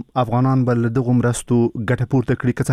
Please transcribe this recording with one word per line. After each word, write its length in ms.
افغانان 460
به 140
له 160
دغو 200
مرستو 400
ګټه 220
پورته 220
کړي، 240
که 100
څه 40